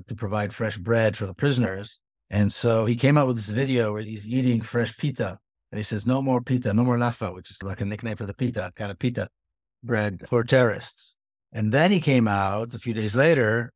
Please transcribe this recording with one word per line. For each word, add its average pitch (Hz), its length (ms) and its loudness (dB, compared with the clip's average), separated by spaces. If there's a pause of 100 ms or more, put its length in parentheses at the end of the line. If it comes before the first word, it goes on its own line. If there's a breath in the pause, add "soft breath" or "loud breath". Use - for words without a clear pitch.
to 113 80 -8
provide 104 400 -4
fresh 107 220 -4
bread 113 400 2
for 104 100 -6
the 95 80 -8
prisoners. 107 640 0 (320)
And 104 220 4
so 113 320 2
he 117 100 2
came 135 240 4
out 139 80 4
with 123 100 0
this 104 120 -6
video 120 440 0
where 107 100 -6
he's 107 260 -12
eating 123 320 2
fresh 113 360 -4
pita. 117 420 -4 (340)
And 104 80 -8
he - 20 -4
says, 101 240 -4
"No 131 160 0
more 127 180 2
pita, 120 320 -2
no 117 120 4
more 123 140 2
lafa," 117 360 -2
which 90 160 -16
is - 120 -14
like 95 180 -8
a 98 40 -4
nickname 107 320 -6
for 107 100 -8
the 101 80 -8
pita, 98 420 -4
kind 101 160 -6
of 95 80 -14
pita 123 280 -2 (540)
bread 107 460 -2
for 117 160 2
terrorists. - 720 2 (360)
And 107 200 0
then 156 180 4
he 196 80 4
came 127 300 2
out 101 460 0
a 107 40 -10
few 117 160 -6
days 107 220 -2
later 120 600 2